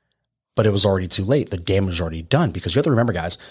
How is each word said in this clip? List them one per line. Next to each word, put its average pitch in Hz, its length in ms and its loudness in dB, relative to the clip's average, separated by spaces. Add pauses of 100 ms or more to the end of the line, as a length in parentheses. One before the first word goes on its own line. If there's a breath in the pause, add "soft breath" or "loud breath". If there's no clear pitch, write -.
(560 soft breath)
But 110 100 2
it 107 60 4
was 101 140 2
already 95 220 2
too 98 180 0
late. 131 240 0
The 98 80 -6
damage 95 380 0
was 85 60 -2
already 82 200 -6
done, 120 300 0
because 85 220 -6
you 135 60 2
have 143 60 0
to 147 60 2
remember, 117 200 2
guys, 87 260 -2 (140)